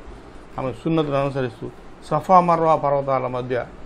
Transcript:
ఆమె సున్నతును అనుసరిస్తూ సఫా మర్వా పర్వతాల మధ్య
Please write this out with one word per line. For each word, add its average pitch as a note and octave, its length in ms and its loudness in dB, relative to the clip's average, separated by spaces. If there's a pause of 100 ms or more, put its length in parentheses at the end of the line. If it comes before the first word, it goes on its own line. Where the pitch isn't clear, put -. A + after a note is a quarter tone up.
(600)
ఆమె B2+ 140 -4
సున్నతును D3+ 480 0
అనుసరిస్తూ B2+ 480 -4 (420)
సఫా F3+ 280 6
మర్వా E3 360 4
పర్వతాల C#3 520 0
మధ్య B2+ 380 -4 (200)